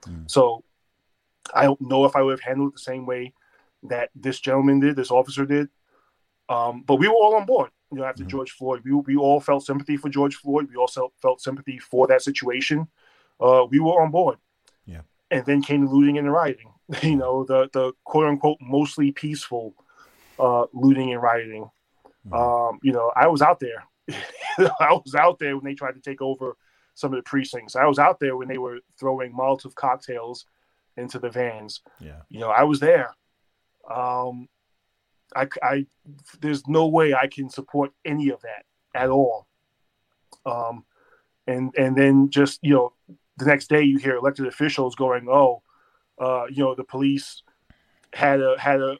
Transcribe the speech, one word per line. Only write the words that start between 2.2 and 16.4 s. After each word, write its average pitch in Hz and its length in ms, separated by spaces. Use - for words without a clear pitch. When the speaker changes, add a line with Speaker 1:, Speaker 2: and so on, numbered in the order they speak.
Speaker 2:
would 135 100
have 127 100
handled 139 280
it - 60
the - 40
same 127 260
way 127 280
that 120 320
this 131 240
gentleman 139 400
did, 143 160
this 127 160
officer 135 340
did. 143 240
Um, 120 400
but 139 80
we 156 120
were 220 60
all 214 220
on 208 100
board. 202 260
You 139 60
know, 135 80
after 131 180
Speaker 1:
Mm-hmm. 131 60
Speaker 2:
George 131 220
Floyd, 127 340
we, 131 80
we 139 240
all 143 220
felt 139 260
sympathy 139 320
for 143 120
George 143 260
Floyd. 143 340
We 120 60
all 123 120
felt, 127 340
felt 131 200
sympathy 135 380
for 127 280
that 131 140
situation. 139 680
Uh, 127 300
we 139 100
were 165 220
on 160 100
board. 160 260
Speaker 1:
Yeah. 82 160
Speaker 2:
And 131 140
then 143 180
came 143 220
the 135 60
looting 143 260
and 143 100
the 143 40
rioting. 143 400